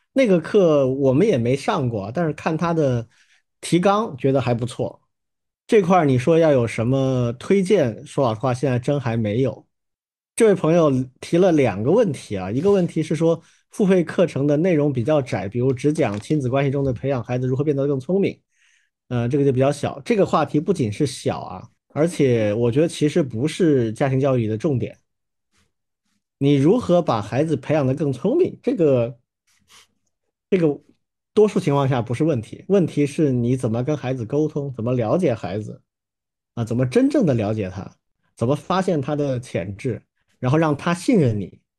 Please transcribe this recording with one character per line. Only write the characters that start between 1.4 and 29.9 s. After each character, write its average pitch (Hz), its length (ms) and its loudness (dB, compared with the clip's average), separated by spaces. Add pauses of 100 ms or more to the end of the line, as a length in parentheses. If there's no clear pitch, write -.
上 156 320 -2
过， 107 240 -6
但 175 140 -2
是 151 80 -2
看 160 240 -4
它 170 160 0
的 127 340 0 (540)
提 - 180 0
纲 196 380 0
觉 135 140 0
得 135 100 2
还 123 140 0
不 120 100 -4
错。 - 340 -8 (680)
这 214 160 4
块 180 160 4
儿 160 60 2
你 131 120 4
说 160 220 2
要 160 120 4
有 127 140 4
什 113 220 -4
么 131 460 0
推 196 280 0
荐， 165 460 0
说 143 180 -2
老 113 80 2
实 107 60 -8
话， 123 160 -2
现 139 160 -2
在 123 80 0
真 143 200 -2
还 117 160 -4
没 113 280 0
有。 - 240 -6 (720)
这 233 80 4
位 208 80 6
朋 165 200 0
友 160 180 4 (280)
提 - 180 -6
了 185 140 4
两 120 300 2
个 120 80 -2
问 196 240 2
题 107 240 -10
啊， 92 140 -6
一 127 100 -2
个 196 80 2
问 190 160 2
题 165 160 -4
是 160 140 -4
说 165 260 0 (300)
付 202 160 0
费 185 160 4
课 170 240 0
程 139 180 -2
的 147 120 2
内 175 180 2
容 147 180 2
比 123 100 -2
较 151 160 2
窄， 104 300 -4
比 123 80 -6
如 131 160 2
只 139 180 -2
讲 123 280 -2
亲 156 200 -2
子 127 80 -4
关 135 160 0
系 139 60 0
中 139 140 -2
的 135 100 -2
培 135 160 -6
养， 127 140 -2
孩 123 160 -4
子 127 80 -4
如 127 80 -2
何 143 80 -2
变 147 120 0
得 135 120 -2
更 143 120 -2
聪 185 220 -2
明， - 180 -2 (680)
呃， 120 200 -2
这 131 80 -2
个 143 80 2
就 139 80 2
比 123 60 0
较 135 140 2
小。 - 340 -6
这 240 100 0
个 196 80 4
话 160 220 0
题 - 140 -2
不 180 120 -2
仅 120 220 -2
是 147 140 -2
小 - 320 -6
啊， 90 280 -14 (200)
而 147 200 -2
且 120 460 2
我 120 180 0
觉 123 80 0
得 165 80 4
其 151 220 -2
实 170 140 0
不 120 240 -4
是 143 440 0
家 135 180 -2
庭 131 100 0
教 135 180 2
育 117 80 0
的 107 100 -2
重 135 220 -2
点。 - 220 -8 (1400)
你 143 160 2
如 151 260 4
何 175 220 2
把 131 180 0
孩 120 240 -2
子 160 140 -2
培 - 160 -4
养 147 140 2
得 131 80 0
更 143 180 -2
聪 214 240 -2
明， - 240 0
这 254 140 -2
个， 131 420 2 (1300)